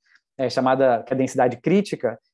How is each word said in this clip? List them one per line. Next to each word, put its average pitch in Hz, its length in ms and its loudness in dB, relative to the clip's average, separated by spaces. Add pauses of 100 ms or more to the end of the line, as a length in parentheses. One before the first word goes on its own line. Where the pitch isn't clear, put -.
(380)
é, 131 120 -2
chamada, 131 520 2
que - 100 -8
é 131 40 -2
densidade 123 420 0
crítica, 160 600 -2 (160)